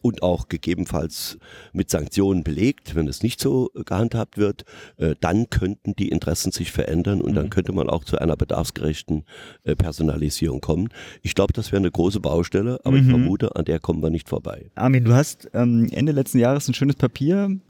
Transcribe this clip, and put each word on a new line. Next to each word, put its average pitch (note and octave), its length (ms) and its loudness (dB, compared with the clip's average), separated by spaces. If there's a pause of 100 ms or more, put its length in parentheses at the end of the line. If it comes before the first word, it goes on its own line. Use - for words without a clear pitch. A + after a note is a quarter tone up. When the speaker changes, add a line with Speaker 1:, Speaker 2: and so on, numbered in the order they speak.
Speaker 1:
und A2+ 200 -2
auch F2+ 260 -2
gegebenenfalls E2+ 920 -6 (340)
mit F#2 180 -2
Sanktionen F#2 520 2
belegt, D#2+ 520 -2
wenn D#2 140 0
es C2 140 -6
nicht A#2 180 -2
so C3 340 0
gehandhabt A2 640 -2
wird, G#2 260 0 (320)
äh, D#2 240 0
dann G2+ 300 2
könnten G2+ 460 -2
die G2 120 -2
Interessen - 420 -2
sich - 220 -6
verändern F2 480 -2
und - 140 -2
dann D#2 120 0
Speaker 2:
Mhm. - 40 -6
Speaker 1:
könnte F#2+ 220 -2
man F#2 160 0
auch - 160 -2
zu - 140 -2
einer D#2 180 0
bedarfsgerechten, - 880 -2 (400)
äh, D2+ 120 0
Personalisierung D2+ 840 -2
kommen. F2 280 -2 (340)
Ich - 120 -6
glaub, G2 180 2
das - 200 -4
wäre G2 80 2
eine F2+ 100 2
große F#2+ 300 0
Baustelle, F#2 640 -2
aber C3+ 120 4
ich C3+ 80 8
Speaker 2:
Mhm. B2+ 60 8
Speaker 1:
vermute, B2 460 2
an D#2 100 -2
der D#2+ 140 -2
kommen D#2+ 220 -2
wir D#2+ 80 2
nicht D#2+ 180 -4
vorbei. - 460 -8
Speaker 2:
Armin, B2+ 300 2
du A#2 80 6
hast, - 420 2
ähm, A#2 360 4
Ende D3+ 220 0
letzten C3+ 260 2
Jahres C3 300 2
ein B2+ 60 0
schönes C#3+ 220 0
Papier F#3+ 600 0 (120)